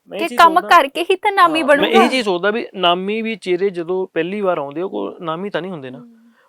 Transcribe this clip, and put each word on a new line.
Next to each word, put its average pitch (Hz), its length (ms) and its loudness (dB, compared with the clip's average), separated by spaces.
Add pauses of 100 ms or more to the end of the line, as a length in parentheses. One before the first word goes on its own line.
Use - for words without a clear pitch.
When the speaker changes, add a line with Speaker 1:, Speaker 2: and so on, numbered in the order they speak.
Speaker 1:
ਮੈਂ - 120 -10
ਇਹ 311 40 -4
Speaker 2:
ਕਿ 339 60 -4
Speaker 1:
ਚੀਜ਼ 339 120 0
Speaker 2:
ਕੰਮ 339 120 6
Speaker 1:
ਸੋਚਦਾ 349 160 0
Speaker 2:
ਕਰਕੇ 330 340 4
ਹੀ 381 120 0
ਤਾਂ 403 160 0
ਨਾਮੀ 339 300 4
Speaker 1:
ਹਾਂ, 269 60 -2
ਮੈਂ 285 100 6
Speaker 2:
ਬਣੂਗਾ। 302 260 4
Speaker 1:
ਇਹ - 60 2
ਚੀਜ਼ 254 160 -2
ਸੋਚਦਾ 190 260 0
ਵੀ 233 240 -4
ਨਾਮੀ 185 460 0
ਵੀ 220 140 -6
ਚਿਹਰੇ 180 340 -2
ਜਦੋਂ 185 440 -4
ਪਹਿਲੀ 180 280 -2
ਵਾਰ 180 160 0
ਆਉਂਦੇ 143 240 -6
ਉਹ 190 80 -4
ਕੋਈ 196 320 -6
ਨਾਮੀ 170 280 -8
ਤਾਂ 165 120 -4
ਨਹੀਂ 190 100 -10
ਹੁੰਦੇ 135 180 -12
ਨਾ। 127 100 -16
Speaker 2:
ਹਮ। - 200 -20 (300)